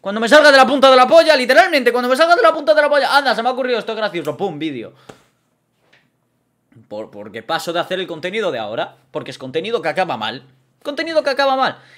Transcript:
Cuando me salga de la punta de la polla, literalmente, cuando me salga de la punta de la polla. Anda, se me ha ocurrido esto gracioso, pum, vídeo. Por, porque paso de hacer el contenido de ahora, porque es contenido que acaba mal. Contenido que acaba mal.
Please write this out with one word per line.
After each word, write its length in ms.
Cuando 200
me 80
salga 220
de 60
la 80
punta 240
de 60
la 120
polla, 280
literalmente, 560
cuando 180
me 60
salga 200
de 60
la 120
punta 200
de 80
la 80
polla. 280
Anda, 180
se 80
me 60
ha 20
ocurrido 280
esto 160
gracioso, 420
pum, 220
vídeo. 340
Por, 240
porque 320
paso 300
de 60
hacer 200
el 80
contenido 440
de 80
ahora, 380
porque 200
es 60
contenido 440
que 80
acaba 260
mal. 280
Contenido 400
que 80
acaba 240
mal. 240